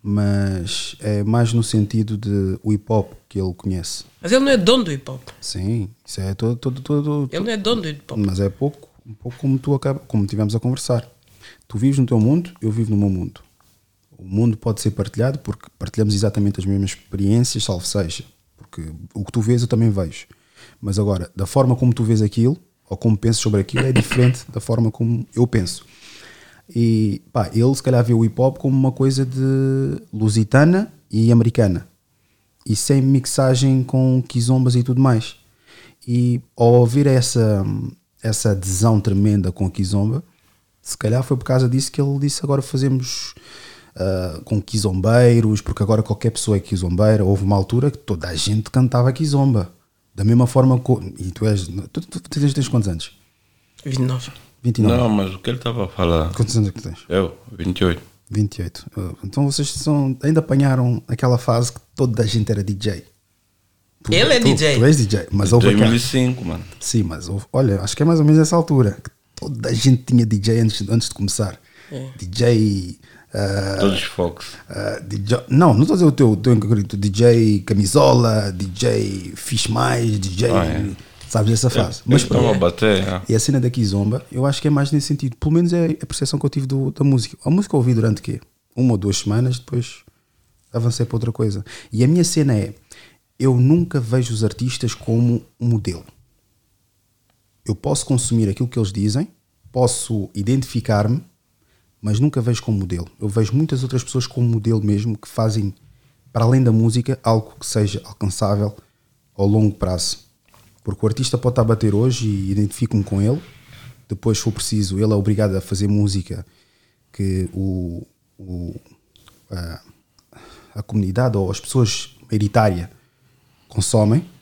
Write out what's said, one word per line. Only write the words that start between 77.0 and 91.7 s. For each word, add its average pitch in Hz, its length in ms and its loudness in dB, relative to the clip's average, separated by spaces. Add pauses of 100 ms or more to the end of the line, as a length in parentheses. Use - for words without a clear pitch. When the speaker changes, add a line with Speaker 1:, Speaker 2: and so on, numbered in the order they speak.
Speaker 1:
J 110 520 4
Camisola, 110 920 2
D 92 160 -6
J 98 680 -4
Fiz - 320 -4
Mais, 117 520 0
D 95 100 -4
J, 98 220 0
Speaker 3:
Ah, 95 140 2
é. 80 300 -4 (340)
Speaker 1:
sabes 107 240 0
essa 120 140 0
Speaker 3:
É, - 20 4
Speaker 1:
fase. - 360 -2
Mas 139 160 4
Speaker 3:
eles - 20 -4
estavam - 260 0
Speaker 1:
pronto. 104 60 2 (100)
Speaker 3:
a 87 60 4
bater, 98 360 2
é. 92 220 -4
Speaker 1:
E 113 60 2
a 107 40 2
cena 135 200 0
da 123 100 0
Kizomba, 107 640 -2
eu 127 160 -2
acho 139 140 -2
que 156 60 -2
é 147 40 4
mais 143 200 0
nesse 147 160 0
sentido, 139 300 -4
pelo 156 160 -2
menos 170 200 2
é 170 120 2 (160)
a - 60 -10
percepção - 320 -4
que - 60 -4
eu 139 40 2
tive 135 160 -4
do, 135 260 -2
da - 120 -4
música. 135 420 0
A 135 60 -2
música 190 240 0
eu - 20 4
ouvi 123 160 2
durante, 113 280 0
quê? - 200 -8 (340)
Uma 123 180 2
ou 104 40 0
duas 98 220 -2
semanas, 123 400 -2
depois - 400 -8 (760)
avancei 117 320 -2
para 120 100 -6
outra 117 160 -2
coisa. 101 320 -2 (280)